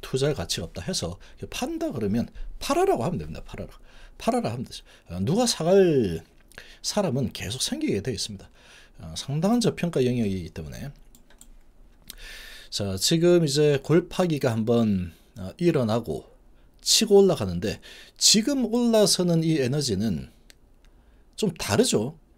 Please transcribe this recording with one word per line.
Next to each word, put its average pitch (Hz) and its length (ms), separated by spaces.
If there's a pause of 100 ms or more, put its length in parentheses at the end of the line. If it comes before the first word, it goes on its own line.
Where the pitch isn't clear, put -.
투자할 135 340
가치가 - 300
없다 92 160
해서 92 380 (300)
판다 330 420
그러면 214 360 (320)
팔아라고 339 460
하면 180 120
됩니다. 156 280
팔아라. - 260 (460)
팔아라 226 340
하면 120 140
되죠. - 180 (260)
어, 87 120
누가 170 240
사갈 156 760 (600)
사람은 143 500
계속 117 300
생기게 254 400
되어 127 120
있습니다. - 360 (500)
어, 80 160
상당한 180 460
저평가 165 440
영역이기 101 440
때문에. 78 400 (1800)
자, 98 280
지금 170 480
이제 143 380
골파기가 160 680
한번, 110 600 (240)
어, 92 200
일어나고 120 760 (480)
치고 208 360
올라가는데 104 640 (380)
지금 247 480
올라서는 208 800
이 160 140
에너지는 120 720 (1040)
좀 - 180
다르죠. 131 640 (200)